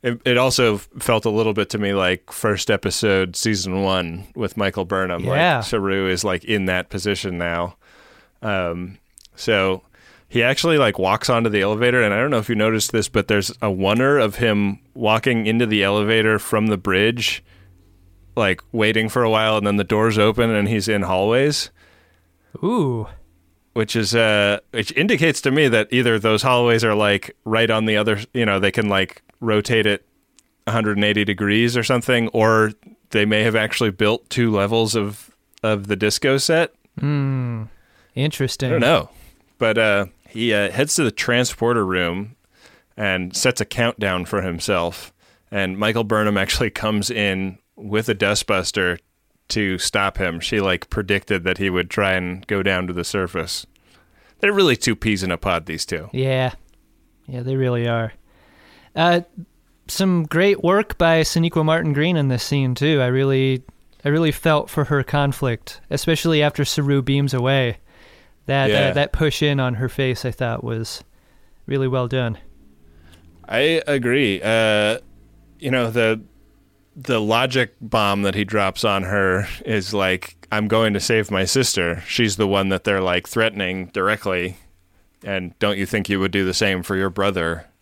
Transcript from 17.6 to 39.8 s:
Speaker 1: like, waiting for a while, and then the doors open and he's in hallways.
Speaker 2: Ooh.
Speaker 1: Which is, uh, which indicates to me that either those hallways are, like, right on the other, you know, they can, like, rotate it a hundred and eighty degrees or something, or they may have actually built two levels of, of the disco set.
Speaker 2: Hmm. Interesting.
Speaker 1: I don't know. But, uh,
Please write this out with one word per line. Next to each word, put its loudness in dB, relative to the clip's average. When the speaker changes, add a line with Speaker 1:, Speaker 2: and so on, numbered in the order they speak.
Speaker 1:
like, 0
waiting 0
for 0
a 2
while, 2
and 0
then 2
the 0
doors 2
open 4
and 0
he's 0
in 0
hallways. 0
Speaker 2:
Ooh. -2
Speaker 1:
Which -2
is, 0
uh, 4
which -4
indicates 0
to 0
me 4
that 2
either 2
those 2
hallways 4
are, 4
like, 0
right 2
on 2
the 2
other, 2
you 0
know, 2
they 2
can, 0
like, 0
rotate 2
it 0
a -4
hundred 0
and 2
eighty 2
degrees 0
or 0
something, 0
or 4
they 2
may 2
have 2
actually 0
built 0
two 0
levels 2
of, -4
of 0
the -2
disco 0
set. 0
Speaker 2:
Hmm. -2
Interesting. -2
Speaker 1:
I 0
don't 2
know. 2
But, 2
uh, 2